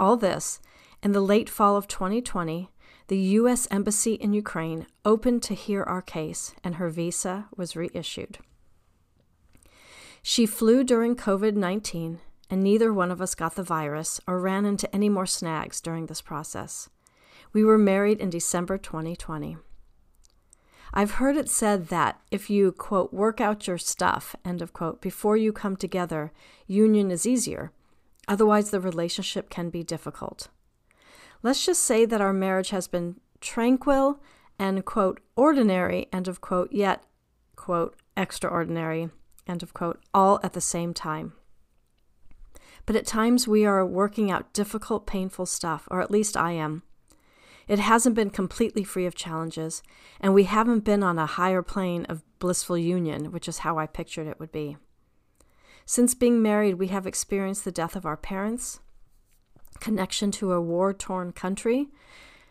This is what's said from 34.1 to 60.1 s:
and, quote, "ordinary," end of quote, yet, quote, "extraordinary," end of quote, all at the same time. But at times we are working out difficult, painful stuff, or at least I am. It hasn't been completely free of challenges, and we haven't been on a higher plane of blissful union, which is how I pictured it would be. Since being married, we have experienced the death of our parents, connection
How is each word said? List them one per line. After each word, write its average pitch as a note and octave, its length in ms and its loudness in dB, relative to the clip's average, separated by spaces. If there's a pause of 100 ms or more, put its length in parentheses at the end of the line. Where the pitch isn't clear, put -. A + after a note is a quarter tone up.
and, F#3+ 240 -2
quote, - 340 0 (160)
"ordinary," G3+ 800 4
end F#3 160 -2
of F3+ 120 -8
quote, F3+ 300 -2
yet, G3 340 0 (520)
quote, E3+ 400 -2 (200)
"extraordinary," E3 920 -4 (340)
end F3 200 -6
of - 100 -16
quote, E3+ 240 -6 (160)
all G3 300 6
at F#3 80 -4
the F3 80 -8
same E3+ 340 -2
time. D#3+ 380 -8 (1500)
But G#3+ 80 0
at - 120 0
times A#3 420 2
we G#3+ 160 6
are G3 200 4
working G3+ 460 0
out - 220 -4
difficult, G#3 520 -4
painful F#3 420 -4
stuff, - 440 -6
or F#3 100 -2
at - 120 -2
least G#3 240 2
I E3+ 160 0
am. D#3 320 -4 (800)
It G#3 140 2
hasn't A3+ 340 4
been G#3 160 0
completely G3+ 540 -2
free F#3 220 -4
of E3+ 100 -6
challenges, D#3+ 640 -6 (380)
and G3 140 6
we G3 100 10
haven't A3 400 2
been G#3 180 2
on F3 160 0
a D#3+ 80 0
higher F#3 360 0
plane F3 420 -4
of D#3+ 180 -10 (160)
blissful F3+ 400 -2
union, E3 540 -2
which F3 160 -8
is E3 100 -8
how D#3+ 200 -4
I D#3 80 -2
pictured D#3 420 -10
it - 100 -10
would D#3+ 140 -14
be. D3 240 -8 (1120)
Since B3 280 2
being A#3+ 260 4
married, G#3 340 2
we F#3 140 -2
have F#3+ 180 -4
experienced G3 580 -4
the F3+ 80 -6
death E3 240 -6
of F3+ 100 -10
our D#3 100 -4
parents, G#3 640 -6 (1040)
connection G3+ 520 -2